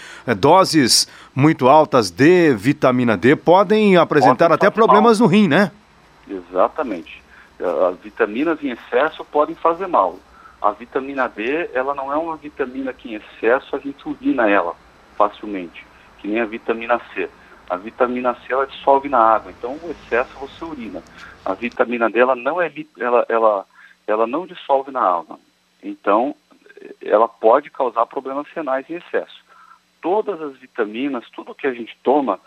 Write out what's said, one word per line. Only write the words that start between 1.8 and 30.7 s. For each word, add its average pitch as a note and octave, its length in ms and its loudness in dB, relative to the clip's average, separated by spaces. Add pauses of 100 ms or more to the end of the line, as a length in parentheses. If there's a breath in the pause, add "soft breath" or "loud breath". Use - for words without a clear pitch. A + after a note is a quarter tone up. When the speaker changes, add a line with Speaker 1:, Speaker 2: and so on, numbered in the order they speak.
Speaker 1:
de D3+ 420 4
vitamina B2 640 0
D B2+ 180 4
podem G3 640 4
apresentar D3+ 520 4
Speaker 2:
Podem D#3+ 60 2
Speaker 1:
até E3+ 120 2
Speaker 2:
fazer G#3 80 0
Speaker 1:
problemas G#3+ 440 4
Speaker 2:
mal. A#3 80 4
Speaker 1:
no D3+ 60 2
rim, G#3 140 4
né? E3+ 240 2 (580)
Speaker 2:
Exatamente. F#2+ 920 -6 (640 soft breath)
As F#2 140 -6
vitaminas A#2+ 580 -4
em C#3 100 -6
excesso C3+ 520 -4
podem D#3 320 -2
fazer E3+ 320 -2
mal. F#2+ 320 0 (420 soft breath)
A G#2 100 0
vitamina C3 580 -8
D, C#3 440 -6
ela C3 220 -4
não C3+ 160 -8
é D3 60 -4
uma E3 180 -6
vitamina C3+ 560 -10
que A#2+ 220 -16
em - 0 -
excesso A2+ 600 -2
a C#3+ 60 -6
gente C#3 260 -14
urina C3+ 440 -2
ela F2 260 0 (420)
facilmente, G2+ 680 -6 (340 soft breath)
que - 80 -14
nem A2 140 -2
a A2+ 40 -4
vitamina A#2 540 -4 (140)
C. F#2 160 -6 (400 soft breath)
A F2+ 80 -4
vitamina B2 580 -4 (100)
C, - 60 -14
ela C3+ 160 -2
dissolve C#3 400 0
na C3+ 120 0
água, A2 380 2
então C3 240 -10
o E3+ 80 -12
excesso B2 480 -6
você C#3 280 -16
urina. A2 360 -14 (440 loud breath)
A F#2+ 80 -6
vitamina A#2 560 -4
D, G#2 100 -2
ela B2+ 160 2
não C#3 260 -4
é E3+ 60 -2
li-, D3+ 220 -14 (100)
ela, A#2+ 300 0
ela, A2 360 0 (400 soft breath)
ela A2 220 -2
não D3+ 180 -6
dissolve C#3 460 -4
na B2+ 100 -6
água. F2+ 380 -2 (420)
Então, G#2 540 -2 (680)
ela A2+ 280 2
pode C3+ 400 2
causar A#2 360 -4
problemas C#3 480 -10
renais C3+ 360 -6
em D#3+ 60 -12
excesso. - 420 -8 (640 soft breath)
Todas G3 400 -4
as C#3 160 -12
vitaminas, B2 640 -6 (100)